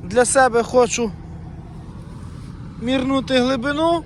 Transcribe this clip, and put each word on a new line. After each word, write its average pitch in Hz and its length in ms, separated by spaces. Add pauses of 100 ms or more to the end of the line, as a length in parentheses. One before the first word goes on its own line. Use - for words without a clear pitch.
для 226 220
себе 233 380
хочу 240 480 (1700)
мірнути 262 600
глибину. 285 680